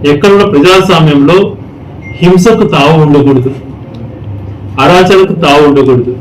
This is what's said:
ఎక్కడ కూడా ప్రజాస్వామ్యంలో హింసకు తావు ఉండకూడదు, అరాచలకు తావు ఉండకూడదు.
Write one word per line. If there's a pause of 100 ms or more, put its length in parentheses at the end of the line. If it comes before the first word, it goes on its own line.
(120)
ఎక్కడ
కూడా
ప్రజాస్వామ్యంలో (800)
హింసకు (100)
తావు (120)
ఉండకూడదు, (1300)
అరాచలకు
తావు
ఉండకూడదు.